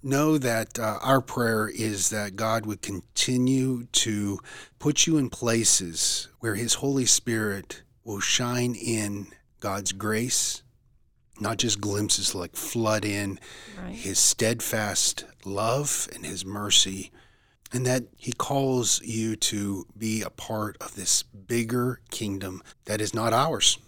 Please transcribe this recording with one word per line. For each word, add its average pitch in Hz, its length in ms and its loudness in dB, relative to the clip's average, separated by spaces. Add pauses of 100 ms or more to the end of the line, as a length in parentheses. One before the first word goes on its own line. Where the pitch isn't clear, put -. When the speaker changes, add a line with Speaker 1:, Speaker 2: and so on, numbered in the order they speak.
Speaker 1:
Know 147 360 4
that, 117 400 0
uh, 107 240 0
our 135 180 6
prayer 113 480 2
is 104 420 0
that 104 260 -4
God 110 300 0
would 104 160 -6
continue 127 1080 0
to 104 460 0 (400)
put - 280 4
you 160 120 4
in 127 120 0
places 104 1000 0 (120)
where 110 140 -2
his 110 200 0
Holy 139 320 0
Spirit 107 760 0 (220)
will 104 160 -6
shine 123 540 0
in 104 540 -4 (320)
God's 98 320 -4
grace, 107 680 -2 (760)
not 107 180 -2
just 104 220 2
glimpses, 101 540 0
like, 87 200 -8
flood 107 500 0
in 101 360 -2 (420)
Speaker 2:
Right. 185 120 -10
Speaker 1:
his 98 240 -4
steadfast 110 1040 2 (200)
love 113 680 0
and - 100 -14
his 95 200 -8
mercy, 98 680 2 (640)
and 127 140 -2
that 127 180 2 (120)
he - 160 -6
calls 135 680 2
you 113 320 -2
to 101 500 -2 (140)
be 110 240 -2
a - 80 -6
part 107 500 -6
of - 140 -12
this - 300 0
bigger 120 760 -2 (120)
kingdom 95 500 -6 (220)
that 107 160 -2
is 104 120 -2
not 113 200 2
ours 139 560 4